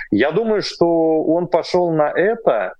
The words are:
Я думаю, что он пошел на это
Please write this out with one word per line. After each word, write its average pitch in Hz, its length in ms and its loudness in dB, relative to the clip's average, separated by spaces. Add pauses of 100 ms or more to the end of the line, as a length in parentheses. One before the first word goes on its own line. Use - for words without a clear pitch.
(120)
Я 123 200 0
думаю, 214 300 -2
что 165 640 0
он 170 240 0
пошел 175 440 0
на 151 200 2
это 156 680 0